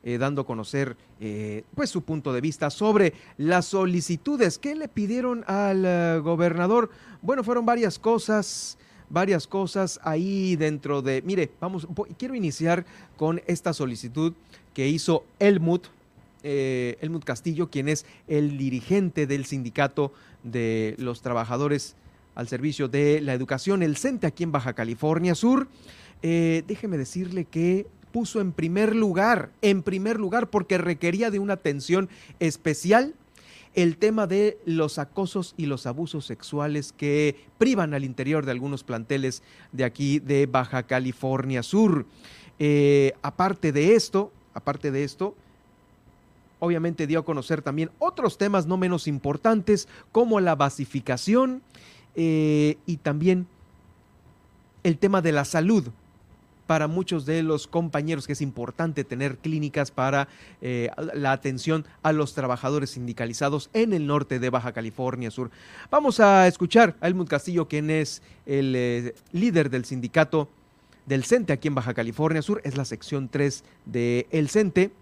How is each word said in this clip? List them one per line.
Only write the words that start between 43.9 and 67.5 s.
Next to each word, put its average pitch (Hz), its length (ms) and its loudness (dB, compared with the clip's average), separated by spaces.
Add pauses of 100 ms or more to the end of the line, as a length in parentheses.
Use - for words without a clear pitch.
esto, 208 380 0 (200)
aparte - 380 -4
de 139 140 -2
esto, 190 280 -6 (1300)
obviamente 165 480 -2
dio 160 120 0
a 156 60 -6
conocer 151 360 -4
también 151 360 -4
otros 302 400 -2
temas 196 280 2
no 180 100 0
menos 180 320 0
importantes, 180 800 0 (240)
como 226 300 4
la 170 140 4
basificación, 147 1080 0 (520)
eh, 156 640 4 (100)
y 165 120 -2
también 175 500 0 (1400)
el 170 140 2
tema 196 240 2
de 160 100 2
la 143 140 2
salud 170 420 2 (840)
para 156 160 2
muchos 170 380 -2
de 160 180 0
los 156 240 -2
compañeros 156 580 -2
que 147 60 -8
es 139 80 -4
importante 139 640 -4
tener 131 360 -6
clínicas 151 520 -4
para, 135 380 0 (320)
eh, 120 280 -4 (260)
la 139 180 0
atención 143 520 -2 (160)
a 156 120 2
los 151 200 0
trabajadores 135 580 -2
sindicalizados 123 840 -4
en 226 180 2
el 156 160 0
norte 139 320 0
de 127 100 0
Baja 120 220 -2
California 120 600 -6
Sur. 127 200 -8 (380)
Vamos 285 320 2
a 196 260 10
escuchar 180 540 4
a 165 60 0
Helmut 180 200 0
Castillo, 160 400 -2